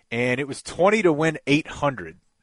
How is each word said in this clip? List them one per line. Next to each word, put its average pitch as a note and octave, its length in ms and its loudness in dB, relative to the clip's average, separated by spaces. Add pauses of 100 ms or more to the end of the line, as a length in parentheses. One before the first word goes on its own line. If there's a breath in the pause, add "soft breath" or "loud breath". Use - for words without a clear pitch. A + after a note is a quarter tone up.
(100)
And B2 300 -2
it C#3+ 80 -6
was C#3 120 -12
twenty G3+ 420 0
to F3 100 6
win D3+ 340 0
eight D3 220 2
hundred. G#2+ 500 -4 (240)